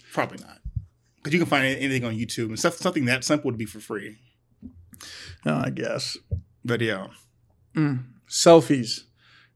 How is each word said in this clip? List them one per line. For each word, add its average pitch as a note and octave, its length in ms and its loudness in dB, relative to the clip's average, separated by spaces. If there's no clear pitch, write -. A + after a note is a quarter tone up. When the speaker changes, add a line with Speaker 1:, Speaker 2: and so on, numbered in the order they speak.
Speaker 1:
Probably B2 260 -4
not. - 200 -20
'Cause D3 100 -4
you F3 60 4
can D#3+ 80 2
find C3+ 180 4
anything C3 400 0
on A2+ 100 -4
YouTube A2+ 340 -4
and A2+ 100 -6
stuff, E3+ 180 2
something F3 280 0
that B2 180 2
simple D3 260 0
would A#2 80 -2
be A2 80 -6
for G#2+ 140 -12
free. G#2+ 380 -10
Speaker 2:
Oh, D3 180 0
I - 60 -4
guess. A#2 440 -6
Speaker 1:
But A#2 160 0
yeah. G#2 280 -2
Speaker 2:
Mm. C#3+ 280 0
Selfies. D3+ 720 6